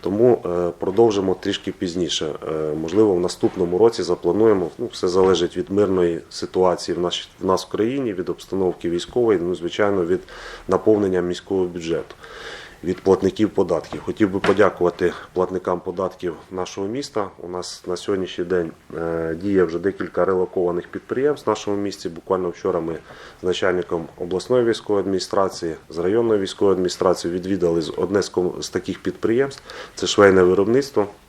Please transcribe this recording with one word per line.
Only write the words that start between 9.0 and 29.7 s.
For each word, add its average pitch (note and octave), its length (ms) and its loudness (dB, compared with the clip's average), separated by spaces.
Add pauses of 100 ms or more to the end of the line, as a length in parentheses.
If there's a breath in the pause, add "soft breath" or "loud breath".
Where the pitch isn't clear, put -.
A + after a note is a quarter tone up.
ну, F2 120 -2
звичайно, F#2 500 0
від F2 160 0 (480 loud breath)
наповнення F#2+ 520 2
міського F2+ 440 -2
бюджету, E2 500 -6 (720 loud breath)
від F2 160 -4
платників G2 500 2
податків. E2+ 540 -2
Хотів F#2+ 260 0
би F#2+ 100 -2
подякувати F#2 720 2 (200)
платникам F2+ 480 -2
податків F#2 540 -6 (160)
нашого F#2 360 -6
міста. A2 420 -6 (100)
У F2 100 -14
нас F2+ 380 -10
на F2+ 100 -2
сьогоднішній F#2 480 -4
день, F2 260 0 (260)
е, E2 460 -4
діє G2 220 4
вже E2 140 -2
декілька F#2 460 -2
релокованих F2+ 640 0
підприємств C3+ 580 -2
в A2 40 0
нашому G#2 260 -2
місті. G2+ 320 -6
Буквально F2 400 -2
вчора F2 320 -2
ми E2 180 -6 (440 loud breath)
з - 20 -14
начальником F2+ 640 0 (100)
обласної F#2 480 0
військової G#2 380 0
адміністрації, F#2 720 -2 (160)
з D#2 80 -8
районної G#2+ 420 2
військової F#2+ 320 2
адміністрації F2+ 600 0
відвідали F2 480 0
з, D#2 140 -6
одне F#2 260 0
з - 60 -4
ком-, F2+ 340 -2
з - 60 -8
таких F#2 300 -6
підприємств. A#2+ 640 -2 (320 loud breath)